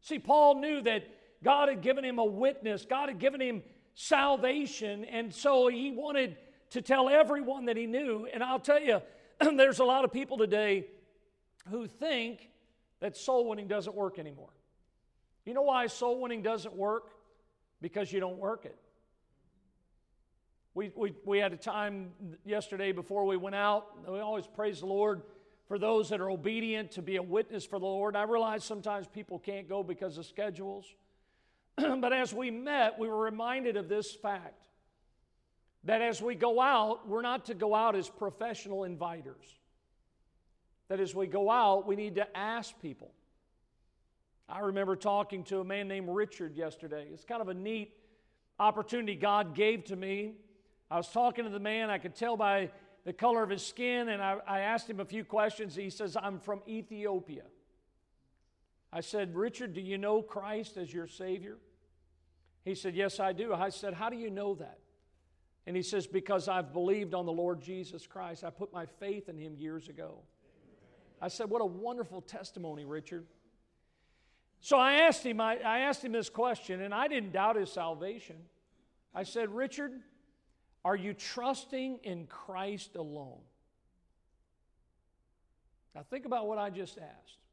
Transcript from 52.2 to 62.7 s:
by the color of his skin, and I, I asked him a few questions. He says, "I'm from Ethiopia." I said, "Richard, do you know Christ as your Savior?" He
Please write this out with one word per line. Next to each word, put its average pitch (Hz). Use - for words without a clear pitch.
by 196
the 180
color 233
of 208
his 196
skin, 247
and 202
I, 196
I 196
asked 220
him 202
a 196
few 214
questions. 214
He 196
says, 196
"I'm 196
from 202
Ethiopia." 208
I 170
said, 185
"Richard, 226
do 185
you 190
know 208
Christ 214
as 160
your 170
Savior?" 190
He 190